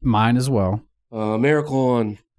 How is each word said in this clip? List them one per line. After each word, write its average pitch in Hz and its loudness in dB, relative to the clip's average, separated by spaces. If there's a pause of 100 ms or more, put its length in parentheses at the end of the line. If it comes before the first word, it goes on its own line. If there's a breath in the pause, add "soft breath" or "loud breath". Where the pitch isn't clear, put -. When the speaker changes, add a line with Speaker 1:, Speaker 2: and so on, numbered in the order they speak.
Speaker 1:
Mine 113 2
as 127 0
well. 104 0 (300)
Speaker 2:
Uh, 110 -4
Miracle 143 0
on 120 0 (220)